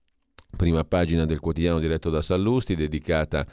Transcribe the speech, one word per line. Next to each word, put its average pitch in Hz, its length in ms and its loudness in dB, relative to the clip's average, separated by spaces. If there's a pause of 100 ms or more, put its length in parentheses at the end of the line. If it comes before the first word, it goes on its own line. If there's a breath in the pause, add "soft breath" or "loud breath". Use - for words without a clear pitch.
(560)
Prima 82 300 2
pagina 85 400 2
del 78 160 -2
quotidiano 82 380 0
diretto 80 300 -2
da 78 120 0
Sallusti, 101 520 0
dedicata 78 800 -2